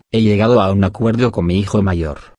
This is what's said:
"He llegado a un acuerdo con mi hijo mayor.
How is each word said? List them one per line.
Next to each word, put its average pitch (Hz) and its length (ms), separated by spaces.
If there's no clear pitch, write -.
"He 113 80
llegado 110 400
a 95 100
un 98 140
acuerdo 113 480
con 87 140
mi 87 120
hijo 104 240
mayor. 85 360